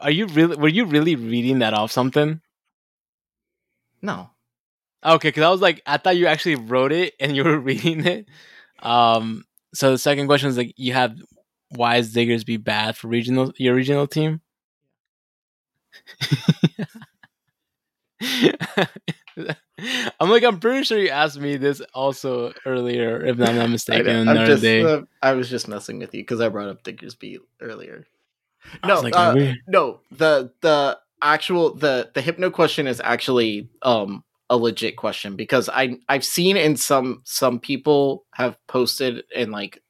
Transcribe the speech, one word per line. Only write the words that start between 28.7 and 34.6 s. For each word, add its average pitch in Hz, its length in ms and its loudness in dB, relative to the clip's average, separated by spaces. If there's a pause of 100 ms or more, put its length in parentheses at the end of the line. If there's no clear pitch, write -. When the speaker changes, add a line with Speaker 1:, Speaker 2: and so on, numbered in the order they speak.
Speaker 1:
I 175 60 -4
Speaker 2:
No, 196 80 4
Speaker 1:
was 151 80 0
like, 120 120 0
Speaker 2:
uh, 175 140 6
Speaker 1:
are 135 60 4
we 135 200 4 (120)
Speaker 2:
no, 170 320 0 (120)
the, 143 400 2 (100)
the 147 380 2 (220)
actual, 156 540 2
the, 135 380 -2
the 135 80 -2
Hypno 175 280 -2
question 156 380 0
is 123 160 -4
actually, 117 640 0 (140)
um, 104 400 0 (260)
a 123 80 4
legit 113 380 -2